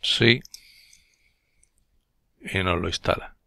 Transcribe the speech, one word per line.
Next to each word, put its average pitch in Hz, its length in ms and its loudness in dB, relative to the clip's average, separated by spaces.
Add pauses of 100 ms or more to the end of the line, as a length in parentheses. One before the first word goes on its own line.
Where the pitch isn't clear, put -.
Sí. - 420 2 (2000)
Y - 220 -4
nos 90 180 2
lo 90 60 -2
instala. - 480 -4 (120)